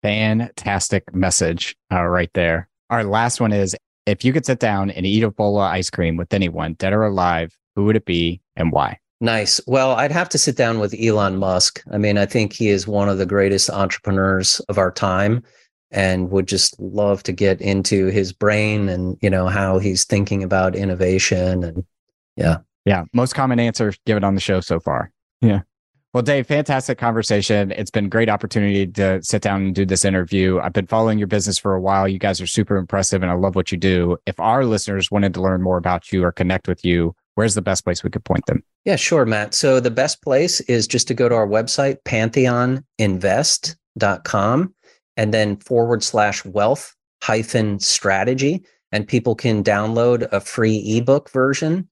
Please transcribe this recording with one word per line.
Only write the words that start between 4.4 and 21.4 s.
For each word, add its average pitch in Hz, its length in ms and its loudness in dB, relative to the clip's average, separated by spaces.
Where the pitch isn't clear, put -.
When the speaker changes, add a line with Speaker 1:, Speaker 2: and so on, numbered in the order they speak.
Speaker 1:
sit 127 140 0
down 101 300 0
and 92 140 -6
eat 104 200 2
a 107 60 0
bowl 104 280 0
of 98 120 2
ice 92 200 -4
cream 82 260 -2
with 87 160 -4
anyone, 82 420 -2
dead 95 200 -2
or 110 100 2
alive, 90 500 0
who 104 80 0
would 107 120 4
it 107 100 -2
be 87 340 0
and 82 160 0
why? 76 260 -2
Speaker 2:
Nice. 113 460 0
Well, 131 240 2
I'd 127 180 0
have 175 200 -2
to - 80 -2
sit 135 180 0
down 113 240 0
with 104 200 -4
Elon 107 360 2
Musk. 92 440 0
I 104 40 -4
mean, 104 220 2
I 101 80 2
think 107 260 -2
he 110 160 -2
is 98 200 0
one 101 200 0
of 98 100 0
the 98 60 0
greatest 98 460 2
entrepreneurs 95 880 0
of 101 100 -2
our 92 120 2
time 104 540 0
and 92 400 0
would 95 160 0
just - 320 -2
love 101 420 0
to 95 100 -6
get 95 280 0
into 98 460 0
his 92 260 0
brain 104 560 0
and, 92 340 -4
you 101 80 2
know, 92 160 2
how 95 320 0
he's 95 260 0
thinking 101 380 0
about 92 320 0
innovation 92 880 0